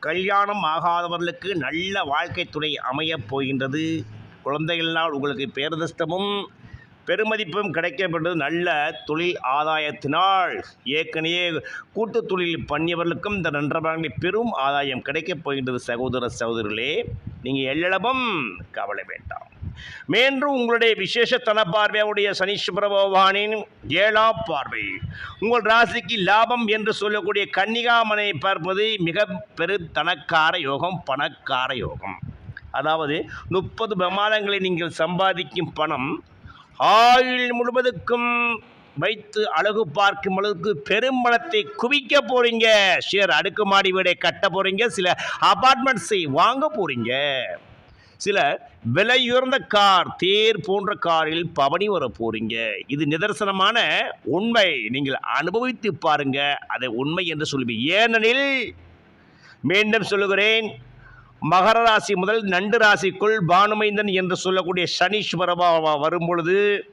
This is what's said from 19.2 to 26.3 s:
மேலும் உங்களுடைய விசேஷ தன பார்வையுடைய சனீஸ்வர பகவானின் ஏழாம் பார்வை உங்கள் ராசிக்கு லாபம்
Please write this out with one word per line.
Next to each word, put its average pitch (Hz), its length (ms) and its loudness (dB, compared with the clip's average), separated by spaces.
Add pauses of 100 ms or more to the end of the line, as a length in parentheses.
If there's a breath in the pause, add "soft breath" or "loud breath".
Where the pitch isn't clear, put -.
மேலும் 262 440 2
உங்களுடைய 233 480 2
விசேஷ 226 400 0
தன 220 260 2
பார்வையுடைய 208 760 2
சனீஸ்வர 196 480 -2
பகவானின் 196 760 4 (240)
ஏழாம் 214 580 2
பார்வை 123 360 -4 (580 loud breath)
உங்கள் 226 220 2
ராசிக்கு 226 560 2
லாபம் 226 500 4